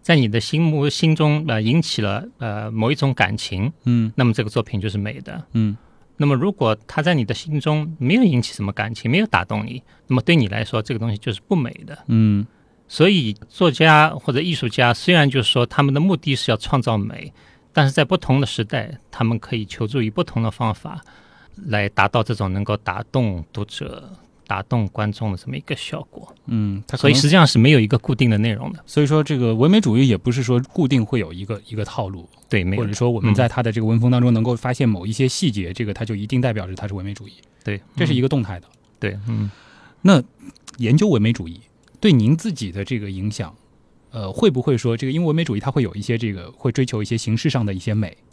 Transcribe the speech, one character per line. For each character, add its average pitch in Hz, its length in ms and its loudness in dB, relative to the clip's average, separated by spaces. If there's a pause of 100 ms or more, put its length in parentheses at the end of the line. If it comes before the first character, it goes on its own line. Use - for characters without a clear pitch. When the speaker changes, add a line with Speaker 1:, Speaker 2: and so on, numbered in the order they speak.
Speaker 1:
在 165 160 4
你 131 100 4
的 110 140 0
心 151 220 -2
目-， 151 260 2
心 156 260 2
中， 151 320 2
呃， 113 140 0
引 127 220 2
起 - 180 -4
了， 104 260 -2 (120)
呃， 107 320 -6
某 110 200 0
一 147 40 0
种 139 180 0
感 110 240 0
情， 101 340 -4 (140)
Speaker 2:
嗯。 117 320 2
Speaker 1:
那 131 80 2
么 117 80 4
这 117 100 -2
个 104 60 -4
作 113 140 -2
品 104 180 -6
就 104 80 -4
是 101 80 -6
美 107 240 -6
的。 - 320 -14
Speaker 2:
嗯。 107 240 0 (400)
Speaker 1:
那 151 100 0
么 143 80 4
如 147 160 0
果 113 260 0 (100)
它 - 160 -4
在 175 120 2
你 120 120 0
的 127 80 -4
心 151 260 -4
中 151 380 -2
没 135 160 2
有 254 100 4
引 135 160 4
起 - 140 -6
什 101 100 -6
么 98 80 -2
感 107 200 -4
情， 113 180 -4
没 151 80 2
有 214 80 0
打 90 180 0
动 107 200 -4
你， 123 180 -12 (240)
那 131 100 0
么 131 60 2
对 170 120 4
你 123 140 4
来 104 160 -4
说 110 180 -4
这 123 120 -6
个 110 40 -6
东 113 120 -4
西 104 80 -6
就 - 120 -6
是 101 160 -6
不 - 80 -2
美 139 160 -2 (160)
的。 - 100 -18 (100)
Speaker 2:
嗯。 110 400 2 (420)
Speaker 1:
所 - 180 2
以 151 300 2 (140)
作 175 200 2
家 156 380 6
或 151 240 -4
者 123 80 0
艺 170 140 -2
术 127 120 -4
家 120 280 2
虽 175 200 2
然 151 140 6
就 131 140 0
是 - 100 0
说 120 140 2
他 - 160 -2
们 139 100 2
的 143 80 0
目 180 160 2
的 139 180 -2
是 - 160 -4
要 110 60 2
创 - 240 -2
造 113 160 0
美， 104 340 -6 (440)
但 156 100 4
是 135 80 2
在 156 100 2
不 160 140 0
同 139 240 0
的 135 60 0
时 - 180 -4
代， 113 340 -8 (120)
他 - 120 -4
们 113 160 0
可 - 160 -8
以 110 120 -4
求 - 200 -6
助 127 140 -4
于 110 100 -2
不 - 140 -4
同 - 180 -4
的 113 80 0
方 113 240 -2
法 - 300 -14 (640)
来 104 200 -2
达 101 220 2
到 113 140 2
这 110 120 -2
种 98 160 -2
能 98 140 -2
够 104 140 -2
打 98 240 -6 (100)
动 101 400 -2
读 104 140 -6
者、 - 440 -14 (380)
打 98 140 -2
动 113 260 -2
观 104 240 -4
众 107 180 -6
的 95 60 -4
这 - 120 -14
么 131 80 -8
一 147 40 -8
个 - 160 -8
效 - 340 -12
果。 - 240 -20 (120)
Speaker 2:
嗯， 104 420 -2
它 - 80 -8
可 - 0 -
能 - 60 -6
Speaker 1:
所 139 80 6
以 - 40 6
实 135 80 2
际 147 80 4
上 175 160 8
是 - 120 4
没 120 140 8
有 143 60 6
一 110 80 4
个 104 120 0
固 - 140 -2
定 127 160 2
的 107 100 2
内 113 120 0
容 107 220 -6
的。 165 140 -16
Speaker 2:
所 - 140 -2
以 147 60 4
说 156 160 2
这 147 140 -2
个 117 180 0
唯 123 140 4
美 208 120 6
主 123 160 2
义 135 120 6
也 107 80 4
不 123 160 -2
是 127 100 -2
说 120 160 2 (140)
固 156 160 0
定 127 160 2
会 117 160 -4
有 82 120 -8
一 90 120 -12
个， 104 240 -10
一 110 80 -10
个 107 80 -4
套 101 240 -6
路。 92 200 -12 (200)
Speaker 1:
对， 95 160 0
没 95 120 0
有。 117 60 -2
Speaker 2:
或 107 60 -4
者 101 60 -4
说 120 160 0
我 117 100 -2
们 107 140 4
在 123 120 2
它 120 160 -2
的 117 80 -2
这 107 80 -4
个 110 80 -2
文 113 140 2
风 123 100 4
当 123 80 4
中 120 140 4
能 110 100 2
够 120 140 0
发 123 160 -4
现 123 160 0
某 95 180 -2
一 110 60 -6
些 131 160 0
细 143 220 -2
节， 98 180 -6
Speaker 1:
嗯。 95 60 -8
Speaker 2:
这 117 100 -4
个 104 80 -6
它 107 100 -8
就 110 120 -6
一 104 120 -8
定 123 140 -2
代 123 100 0
表 104 160 -6
着 92 80 -10
它 104 140 -10
是 98 60 -8
唯 92 100 -8
美 101 80 -8
主 101 160 -16
义。 - 40 -20 (300)
Speaker 1:
对， 104 160 -6 (160)
Speaker 2:
这 160 120 0
是 120 80 0
一 123 80 2
个 135 60 0
动 135 140 0
态 92 160 -8
的。 - 80 -20
Speaker 1:
嗯。 - 100 -20 (220)
对， 98 200 -6 (100)
嗯。 107 220 -4 (500)
Speaker 2:
那 180 220 6 (560)
研 120 180 4
究 208 120 4
唯 131 120 4
美 110 100 4
主 101 160 -2
义 87 140 -14 (400)
对 208 100 4
您 127 240 6
自 202 160 -4
己 110 220 -8
的 98 100 -6
这 117 160 -6
个 101 120 -8
影 95 200 -6
响， 92 240 -10 (580)
呃， 98 200 -10
会 208 180 2
不 127 120 -2
会 131 160 2
说 117 180 0
这 135 100 -6
个， 131 60 -4
因 160 80 -2
为 175 60 0
唯 151 80 0
美 165 100 0
主 117 100 -4
义 104 60 -2
它 135 100 -4
会 135 120 0
有 110 120 -2
一 104 60 -10
些 117 160 -2
这 113 160 -4
个， 87 200 -10
会 - 200 -4
追 131 140 0
求 110 160 -6
一 - 20 -4
些 113 140 -2
形 110 180 -2
式 147 140 0
上 123 160 -2
的 101 80 -4
一 92 40 -6
些 107 140 -4
美 104 240 -2 (160)